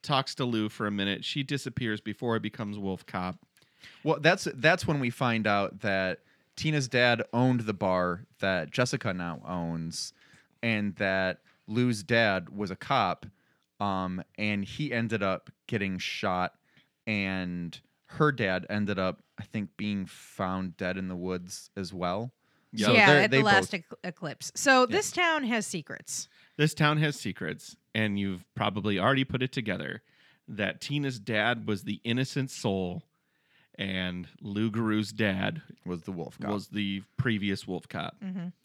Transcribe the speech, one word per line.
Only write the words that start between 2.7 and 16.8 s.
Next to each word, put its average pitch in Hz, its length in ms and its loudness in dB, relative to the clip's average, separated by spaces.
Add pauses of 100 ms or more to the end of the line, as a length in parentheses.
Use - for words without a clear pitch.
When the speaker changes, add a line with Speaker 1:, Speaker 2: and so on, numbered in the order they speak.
Speaker 1:
Wolf 95 260 -4
Cop. 92 320 -4 (680)
Speaker 2:
Well, 151 160 2
that's, 160 340 4
that's 156 320 4
when 147 140 0
we 120 100 0
find 113 360 0
out 101 340 2
that 95 400 0 (360)
Tina's 147 320 0
dad 120 340 4 (100)
owned 123 280 4
the 107 140 -2
bar 92 500 2 (160)
that 90 300 0
Jessica 123 440 0
now 85 320 -6
owns, 82 680 -6 (500)
and 104 340 0
that 95 420 2 (300)
Lou's 117 340 2
dad 101 540 4
was 101 160 -4
a 90 40 -6
cop, 104 500 0 (520)
um, 92 460 -2 (120)
and 104 280 -2
he 147 280 -6
ended 113 300 0
up 95 280 -2 (180)
getting 98 300 -2
shot, 90 560 -2 (520)